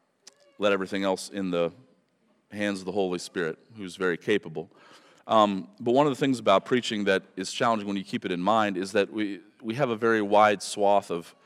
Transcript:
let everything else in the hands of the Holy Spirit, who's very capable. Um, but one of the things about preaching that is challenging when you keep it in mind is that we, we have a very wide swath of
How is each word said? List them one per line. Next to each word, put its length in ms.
let 140
everything 320
else 240
in 220
the 220
hands 280
of 40
the 80
Holy 260
Spirit, 400
who's 200
very 200
capable. 540
Um, 420
but 120
one 140
of 60
the 40
things 220
about 260
preaching 400
that 180
is 160
challenging 340
when 100
you 80
keep 200
it 80
in 80
mind 360
is 160
that 200
we, 280
we 140
have 160
a 60
very 260
wide 400
swath 480
of 240